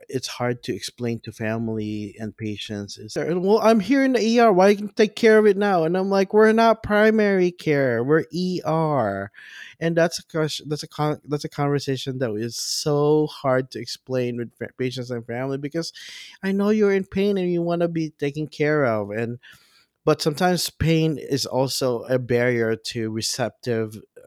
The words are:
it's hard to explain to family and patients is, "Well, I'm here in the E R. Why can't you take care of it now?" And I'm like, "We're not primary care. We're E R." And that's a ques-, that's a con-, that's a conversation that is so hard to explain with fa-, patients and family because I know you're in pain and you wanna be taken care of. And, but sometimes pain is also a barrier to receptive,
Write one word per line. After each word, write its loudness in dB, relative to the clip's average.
it's -6
hard -4
to -6
explain -8
to -14
family -6
and -12
patients -10
is, -16
"Well, 0
I'm 4
here 2
in 2
the 2
E 2
R. 6
Why 6
can't -4
you -16
take 2
care 6
of 6
it 6
now?" 2
And 0
I'm -2
like, 2
"We're 6
not 4
primary 4
care. 2
We're 4
E -2
R." 0
And 0
that's 2
a -14
ques-, -4
that's -6
a -14
con-, -4
that's -4
a -12
conversation -4
that -2
is -6
so 0
hard -2
to -10
explain -6
with -8
fa-, -8
patients -6
and -8
family -6
because -8
I -2
know 0
you're 2
in 0
pain 0
and 0
you 0
wanna 0
be -4
taken -4
care 0
of. 0
And, -6
but 2
sometimes 0
pain 0
is -4
also -2
a 0
barrier 0
to -6
receptive, -4